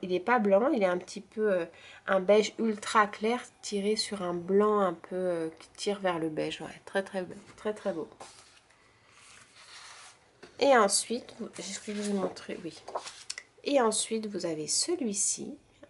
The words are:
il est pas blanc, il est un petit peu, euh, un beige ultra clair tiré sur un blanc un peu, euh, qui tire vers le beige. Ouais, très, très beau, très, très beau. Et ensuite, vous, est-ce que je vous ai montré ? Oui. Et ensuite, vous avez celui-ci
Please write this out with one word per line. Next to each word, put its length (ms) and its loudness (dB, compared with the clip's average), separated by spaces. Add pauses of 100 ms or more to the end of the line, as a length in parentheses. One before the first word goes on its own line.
il 120 -2
est 80 0
pas 180 4
blanc, 300 6
il 140 2
est 40 4
un 100 2
petit 220 -10
peu, 320 -2
euh, 140 2 (420)
un 140 4
beige 380 6
ultra 480 2
clair 340 -2 (200)
tiré 360 -2
sur 240 -6
un 120 -2
blanc 460 4
un 140 4
peu, 220 -10
euh, 340 -2 (100)
qui 160 -20
tire 240 -4
vers 180 0
le 120 -2
beige. 320 -4
Ouais, 240 -14
très, 180 -2
très 200 -6
beau, 120 -12 (220)
très, 160 -4
très 180 -6
beau. 160 -8 (2500)
Et 160 8
ensuite, 600 2
vous, 100 -10 (100)
est-ce 220 -10
que 120 -8
je 80 -6
vous 100 -4
ai 20 0
montré ? 500 -4
Oui. 100 -10 (920)
Et 160 4
ensuite, 460 0
vous 180 -6
avez 220 -4
celui-ci 920 -2 (320)